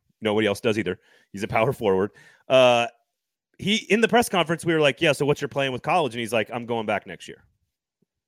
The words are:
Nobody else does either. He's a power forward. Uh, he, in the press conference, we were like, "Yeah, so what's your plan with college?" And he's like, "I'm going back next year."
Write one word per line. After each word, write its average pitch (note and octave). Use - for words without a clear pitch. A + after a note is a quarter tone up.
Nobody G#2+
else G2+
does A2
either. F2+
He's G2
a -
power A#2+
forward. G2
Uh, B2
he, G3+
in A3
the A3
press A#3
conference, E3
we E3+
were D#3
like, C#3
"Yeah, D#3+
so C#3
what's D3
your C#3+
plan C#3
with A#2+
college?" D3+
And A#2+
he's A2
like, A2
"I'm A#2
going A2+
back G2+
next F2
year." -